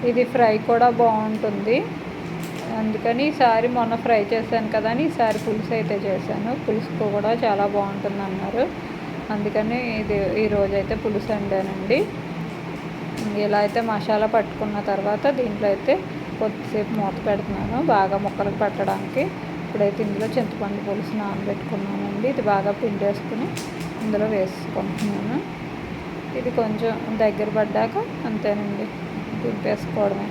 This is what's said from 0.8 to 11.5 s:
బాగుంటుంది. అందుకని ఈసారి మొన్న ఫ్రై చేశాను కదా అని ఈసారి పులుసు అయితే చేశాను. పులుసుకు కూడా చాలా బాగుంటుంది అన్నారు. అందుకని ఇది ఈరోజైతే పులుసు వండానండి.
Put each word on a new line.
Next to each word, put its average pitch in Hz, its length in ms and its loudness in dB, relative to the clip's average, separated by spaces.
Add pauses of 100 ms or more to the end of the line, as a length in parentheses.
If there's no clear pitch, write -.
బాగుంటుంది. 214 760 2 (1040)
అందుకని 226 480 0
ఈసారి 240 480 6
మొన్న 233 180 2 (100)
ఫ్రై 233 160 6 (120)
చేశాను 220 420 0
కదా 220 180 2
అని 262 160 0
ఈసారి 214 380 2
పులుసు 214 320 -2
అయితే 208 180 0 (100)
చేశాను. 208 460 -2 (120)
పులుసుకు 214 400 0 (120)
కూడా 208 160 2 (120)
చాలా 202 220 4 (100)
బాగుంటుంది 196 520 -2
అన్నారు. 196 360 0 (720)
అందుకని 214 440 0 (220)
ఇది 208 180 0 (260)
ఈరోజైతే 202 500 2 (100)
పులుసు 208 280 -2
వండానండి. 196 680 0 (1500)